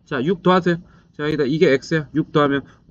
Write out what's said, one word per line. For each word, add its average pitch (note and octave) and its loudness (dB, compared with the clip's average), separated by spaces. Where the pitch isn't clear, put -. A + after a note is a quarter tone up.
자, C3 -4
육 F3 -2
더하세요. F3+ 2
자, D3 -8
여기다 D3+ -2
이게 D#3 2
X야. D3 -2
육 D#3+ -4
더하면 C#3 0